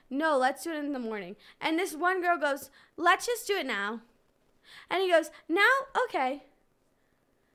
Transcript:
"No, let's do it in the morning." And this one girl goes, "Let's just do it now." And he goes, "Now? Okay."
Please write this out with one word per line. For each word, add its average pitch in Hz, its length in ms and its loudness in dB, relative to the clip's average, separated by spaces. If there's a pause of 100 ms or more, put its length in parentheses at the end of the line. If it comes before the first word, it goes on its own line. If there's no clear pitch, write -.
"No, 294 280 0
let's 262 260 0
do 330 80 -6
it 311 60 -4
in 294 160 -4
the 254 60 -4
morning." 208 360 -8 (240)
And 320 180 0
this 339 160 -2
one 349 280 0
girl 349 160 2
goes, 277 320 -2 (260)
"Let's 349 300 2
just 466 200 -4
do 403 120 0
it 302 80 -4
now." 220 340 -4 (920)
And 370 140 0
he 359 80 0
goes, 320 200 4 (180)
"Now? 403 240 6 (320)
Okay." 285 400 -4 (1080)